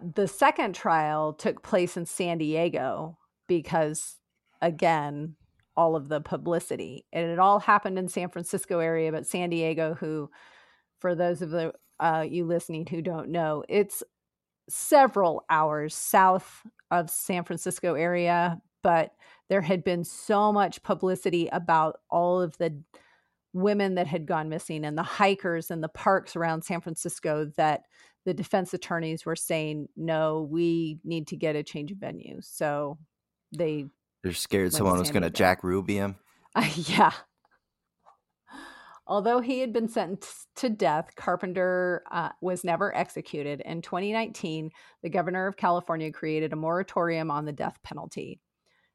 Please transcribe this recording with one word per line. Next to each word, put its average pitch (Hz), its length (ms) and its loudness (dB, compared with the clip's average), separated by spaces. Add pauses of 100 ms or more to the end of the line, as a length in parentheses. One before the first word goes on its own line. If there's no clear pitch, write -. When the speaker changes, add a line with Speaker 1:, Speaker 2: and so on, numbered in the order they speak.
(140)
Speaker 1:
the 196 140 0
second 269 460 2
trial 156 580 2
took - 300 -4
place 180 340 0
in 170 80 -4
San 175 340 -2
Diego 156 800 -2 (300)
because, 160 680 -2 (440)
again, 156 760 0 (400)
all 160 200 4
of 139 120 -6
the 151 120 -2
publicity. 156 920 -4
It 165 140 -2
had 170 120 -2
all 202 220 8
happened 202 380 2
in 185 100 -4
San 180 200 -4
Francisco 175 520 -4
area, 165 300 2
but 156 160 -4
San 175 220 -2
Diego, 160 460 0
who, 156 360 -6 (680)
for 180 160 0
those 175 260 0
of 165 100 -6
the, 165 220 -2 (260)
uh, 160 300 2
you 175 160 -2
listening 165 420 -2
who 170 140 -6
don't 160 300 -6
know, 156 400 0
it's 202 320 2 (680)
several 214 800 4
hours 156 460 2
south - 720 4 (240)
of 175 180 2
San 175 360 -2
Francisco 175 500 -2
area, 175 680 2 (220)
but 170 320 4 (340)
there 190 140 4
had 170 200 0
been 175 220 0
so 208 480 2
much 202 300 2
publicity 185 720 0
about 160 480 2 (100)
all 175 320 2
of 165 160 -4
the 160 200 -2 (760)
women 196 400 2
that 175 120 0
had 156 200 -4
gone 156 240 -2
missing 156 340 -6
and 151 140 -4
the 160 40 0
hikers 190 680 0
and 165 120 -6
the 156 60 -4
parks - 480 2
around 165 260 0
San 170 200 -4
Francisco 156 760 -4
that 156 280 2 (420)
the 185 80 0
defense 185 400 -2
attorneys 165 500 -4
were 165 100 -2
saying, 156 640 -4
"No, 160 460 0
we 165 600 0
need 160 240 -4
to 170 80 -10
get 156 200 0
a 147 60 -2
change 151 280 -10
of 202 60 -12
venue." - 460 -12
So 147 560 -4 (520)
they 151 360 -2 (360)
Speaker 2:
They're 90 120 -4
scared 98 300 0
Speaker 1:
went 90 80 0
to - 40 0
Speaker 2:
someone 92 220 4
was 90 100 0
Speaker 1:
San - 60 0
Speaker 2:
gonna 90 160 2
Speaker 1:
Diego. - 80 -8
Speaker 2:
Jack 92 260 6
Ruby 92 320 0
him. 101 200 -2 (180)
Speaker 1:
<laughs> - 200 -18
Uh, 214 200 2
yeah. 165 380 4 (1900)
Although 214 340 2
he 254 200 0
had 240 120 -2
been 226 160 0
sentenced 196 680 -6
to 262 120 0
death, 165 480 0
Carpenter, 180 960 0
uh, 170 160 -2 (140)
was 180 200 -2
never 180 320 0
executed. 147 680 -6
In 165 180 -8
twenty 190 320 -4
nineteen, 160 580 -4 (320)
the 170 60 -6
governor 180 380 -2
of 196 100 -4
California 170 560 0
created 156 400 -2
a 156 40 -4
moratorium 165 720 -2
on 151 160 -4
the 147 60 -6
death - 300 -6
penalty. - 560 -12 (560)